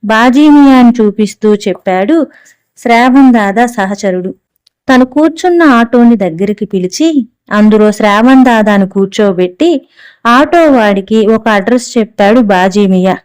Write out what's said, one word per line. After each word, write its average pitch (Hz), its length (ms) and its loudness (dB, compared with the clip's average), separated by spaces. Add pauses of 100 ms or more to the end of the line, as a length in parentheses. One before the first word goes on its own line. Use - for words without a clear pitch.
బాజీమియా," 262 720 4
అని 240 140 4
చూపిస్తూ 214 600 -2
చెప్పాడు 196 600 -4 (640)
శ్రావణ్ 254 540 2
దాదా 214 340 0
సహచరుడు. 190 640 -6 (580)
తను 254 160 2
కూర్చున్న 320 580 -2
ఆటోని 240 540 2
దగ్గరికి 196 480 -6
పిలిచి 190 440 -4 (440)
అందులో 214 400 2
శ్రావణ్ 226 520 2
దాదాను 214 420 0
కూర్చోబెట్టి 196 840 -2 (560)
ఆటో 294 440 2
వాడికి 214 560 0
ఒక 220 220 -2
అడ్రస్ 220 420 -2
చెప్పాడు 220 500 -2
బాజీమియా. 190 760 0 (100)